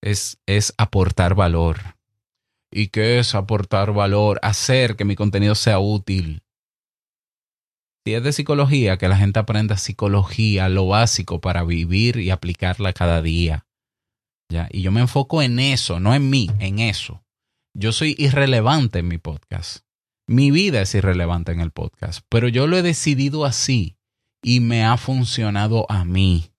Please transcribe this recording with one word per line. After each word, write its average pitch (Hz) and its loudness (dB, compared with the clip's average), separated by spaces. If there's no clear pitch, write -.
Es, - -4
es 104 0
aportar 92 2
valor. 85 0
¿Y 104 -4
qué 113 0
es 120 -2
aportar 101 -2
valor? 104 2
Hacer 123 0
que 101 -4
mi 101 0
contenido 104 2
sea 101 2
útil. 95 -2
Si 110 -4
es 120 -2
de 143 -2
psicología, 143 2
que 95 0
la 95 4
gente 98 2
aprenda 107 0
psicología, 101 0
lo 95 0
básico 98 0
para 87 -2
vivir 87 0
y 92 -2
aplicarla 90 -2
cada 85 0
día. 82 -2
¿Ya? 82 -4
Y 95 -6
yo 92 0
me 113 2
enfoco 139 0
en 123 0
eso, 131 -2
no 104 2
en 139 2
mí, 127 2
en 98 -4
eso. - -4
Yo 104 -2
soy 151 -2
irrelevante 135 2
en 85 -2
mi 85 -4
podcast. - -12
Mi 131 4
vida 156 2
es 95 -2
irrelevante 87 0
en 85 -2
el 82 -2
podcast, - -10
pero 117 2
yo 123 0
lo 170 0
he 185 2
decidido 147 0
así 120 -2
y 123 2
me 117 2
ha 117 4
funcionado 113 -2
a 95 0
mí. 90 2